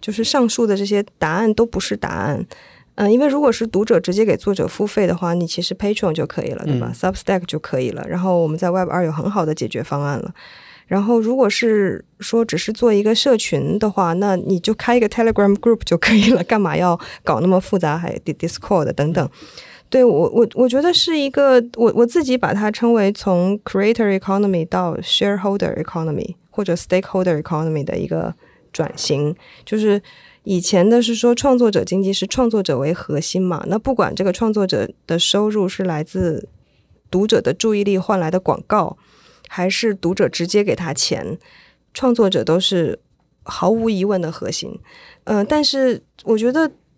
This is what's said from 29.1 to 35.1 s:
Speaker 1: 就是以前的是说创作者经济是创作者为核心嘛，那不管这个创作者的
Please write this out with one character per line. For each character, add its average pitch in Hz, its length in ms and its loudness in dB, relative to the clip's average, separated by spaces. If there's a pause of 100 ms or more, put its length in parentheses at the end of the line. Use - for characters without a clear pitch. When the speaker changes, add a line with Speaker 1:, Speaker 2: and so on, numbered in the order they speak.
Speaker 1:
就 214 140 -4
是 202 240 2 (400)
以 185 180 0
前 180 280 4
的 240 120 6
是 233 140 0
说 240 200 2
创 254 220 2
作 240 140 4
者 196 120 0
经 190 200 -2
济 190 100 0
是 190 140 -2
创 240 240 0
作 214 120 0
者 143 160 0
为 147 140 0
核 147 260 -4
心 185 220 -2
嘛， 180 280 -2
那 196 100 0
不 262 160 -2
管 185 200 0
这 - 80 -4
个 202 80 0
创 220 220 0
作 208 140 0
者 135 240 -2 (160)
的 165 120 -2